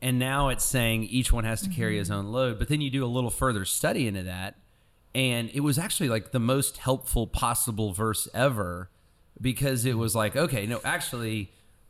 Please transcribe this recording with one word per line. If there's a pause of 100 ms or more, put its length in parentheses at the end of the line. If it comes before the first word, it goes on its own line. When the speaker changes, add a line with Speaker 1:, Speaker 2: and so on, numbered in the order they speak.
Speaker 1:
And
now
it's
saying
each
one
has
to
carry
his
Speaker 2:
Mm-hmm.
Speaker 1:
own
load.
But
then
you
do
a
little
further
study
into
that, (580)
and
it
was
actually,
like,
the
most
helpful
possible
verse
ever, (520)
because
it
was
like,
"Okay,
no,
actually, (400)